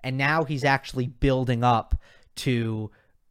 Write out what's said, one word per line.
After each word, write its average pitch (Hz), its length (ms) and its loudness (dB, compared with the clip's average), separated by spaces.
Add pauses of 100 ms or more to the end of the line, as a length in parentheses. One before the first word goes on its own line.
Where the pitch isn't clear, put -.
And 131 140 -6
now 147 280 0
he's 143 200 -4
actually 135 440 0
building 127 560 0
up 120 360 2 (360)
to 113 560 -2 (380)